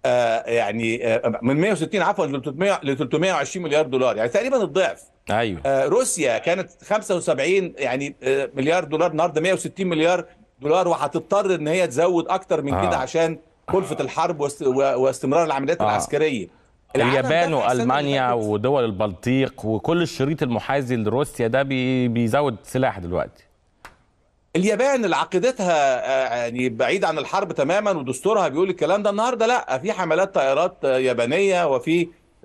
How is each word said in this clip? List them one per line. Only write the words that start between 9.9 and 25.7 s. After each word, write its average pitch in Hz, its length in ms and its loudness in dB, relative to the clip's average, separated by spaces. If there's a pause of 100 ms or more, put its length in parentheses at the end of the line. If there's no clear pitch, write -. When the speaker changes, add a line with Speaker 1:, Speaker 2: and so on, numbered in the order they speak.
Speaker 1:
دولار، 170 260 2
وهتضطر 170 680 0
إن 151 120 -4
هي 175 200 2
تزود 165 400 0
أكتر 185 340 -2
من 139 100 -4
كده 175 240 2
Speaker 2:
آه. 135 40 -2
Speaker 1:
عشان 160 380 0 (340)
كلفة 185 280 0
الحرب 165 400 -2
واست-، 143 280 -2
و-، 127 60 4 (280)
واستمرار 135 440 2
العمليات 139 360 -2
Speaker 2:
آه. - 20 2
Speaker 1:
العسكرية. 107 640 0 (480)
العالم 123 160 2
Speaker 2:
اليابان 175 180 0
Speaker 1:
دفع 165 280 2
السنة 117 140 2
اللي 123 100 0
Speaker 2:
وألمانيا 135 480 0
Speaker 1:
فاتت. 120 140 0
Speaker 2:
ودول 117 420 2
البلطيق 107 800 -2
وكل 110 360 0
الشريط 151 420 -2
المحاذي 127 520 -2
لروسيا 117 520 -2
ده 131 160 0
بي-، 131 440 0
بيزود 120 560 0
سلاح 131 360 -2
دلوقتي. 85 440 -6 (1120)
Speaker 1:
اليابان 220 500 2
اللي 165 100 0
عقيدتها، 180 580 0 (320)